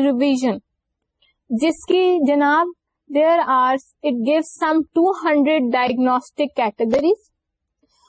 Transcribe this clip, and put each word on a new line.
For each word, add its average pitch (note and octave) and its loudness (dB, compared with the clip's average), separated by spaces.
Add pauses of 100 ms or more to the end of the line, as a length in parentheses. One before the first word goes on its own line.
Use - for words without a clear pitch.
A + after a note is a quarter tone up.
ریویژن، B3+ 0 (1040)
جس D#4+ -2
کی F#4 2 (220)
جناب D4 2 (420)
there D#4+ 2 (120)
are, B3+ 2 (320)
it B3 -2 (100)
gives D#4 0 (100)
some D#4+ 0 (200)
two F4+ 2 (120)
hundred D4+ 2
diagnostic B3+ -2
categories B3 -2 (800)